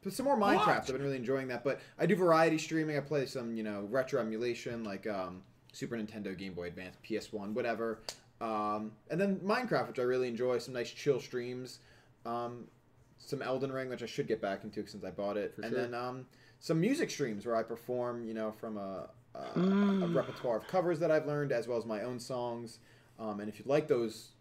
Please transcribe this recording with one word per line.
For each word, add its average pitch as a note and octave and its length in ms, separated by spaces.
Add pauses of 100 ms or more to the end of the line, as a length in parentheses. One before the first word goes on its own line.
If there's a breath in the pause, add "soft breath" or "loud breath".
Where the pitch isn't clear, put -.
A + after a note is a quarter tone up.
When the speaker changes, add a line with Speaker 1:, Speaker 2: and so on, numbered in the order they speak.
Speaker 1:
put G3 100
some B3+ 140
more C#4 100
Minecraft. G3 300
Speaker 2:
What? B2+ 100 (140)
Speaker 1:
I've - 20
been C3 100
really C#3 140
enjoying C3 320
that, A#2+ 160
but C3+ 160 (180 loud breath)
I D#3 60
do E3 100
variety E3 440
streaming. D#3 400
I - 20
play C#3+ 240
some, A#2 320
you A2 60
know, G#2 280
retro C3 300
emulation A#2 640
like, G2 220
um, F#2 340 (320)
Super A#2 240
Nintendo, G#2 400
Game F#2+ 160
Boy F2 140
Advance, F2 360
P G#2+ 140
S - 160
one, G#2 220
whatever. A2+ 460 (420 loud breath)
Um, G#2+ 500 (180)
and D#3+ 80
then G3 180
Minecraft, G3 520
which - 100
I B2+ 40
really B2+ 260
enjoy. B2 300
Some B2+ 160
nice A#2+ 160
chill C3 300
streams. B2 580 (480 soft breath)
Um, A#2+ 400 (500)
some - 240
Elden C3 320
Ring, C3 160
which A#2+ 140
I A#2 40
should B2+ 220
get A2 140
back G2 200
into G#2 240
since G2 180
I F#2 60
bought G2+ 280
it. G2+ 160
Speaker 3:
For - 80
Speaker 1:
And A2+ 100
Speaker 3:
sure. B2+ 80
Speaker 1:
then, A#2+ 140
um, B2+ 320 (340 soft breath)
some D#3+ 220
music C#4 260
streams A2 380
where A#2 100
I A2+ 60
perform, A#2+ 680
you A2+ 60
know, A2 180
from A2 240
a, F#2+ 320 (260)
a, - 40
a - 200
Speaker 4:
Mm. G3 560
Speaker 1:
repertoire B2 420
of G#2+ 100
covers F3 340
that E3 100
I've D#3 160
learned, D3 260
as A#2 160
well A#2+ 80
as A2 80
my A2 200
own B2 140
songs. A#2+ 600 (400 soft breath)
Um, G#2+ 220
and G#2+ 100
if - 80
you'd G#2+ 100
like D3+ 180
those A#2+ 440 (100)